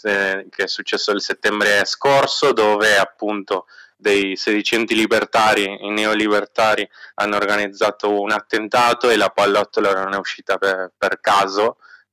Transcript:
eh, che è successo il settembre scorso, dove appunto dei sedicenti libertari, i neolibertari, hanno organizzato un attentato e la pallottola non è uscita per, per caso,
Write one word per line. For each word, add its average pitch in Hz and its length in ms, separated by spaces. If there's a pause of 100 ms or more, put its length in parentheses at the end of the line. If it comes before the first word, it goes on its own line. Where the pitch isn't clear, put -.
eh, 98 480
che 98 140
è 92 40
successo - 440
il 101 100
settembre 104 640
scorso, 139 640
dove 107 460
appunto 98 640 (320)
dei 98 400
sedicenti 110 580
libertari, 107 840
i 101 100
neolibertari, 107 960 (280)
hanno 104 220
organizzato 104 840
un 101 120
attentato 117 760
e 113 80
la 101 140
pallottola 101 640
non 95 180
è 98 60
uscita - 400
per, 95 360
per 98 260
caso, 101 580 (340)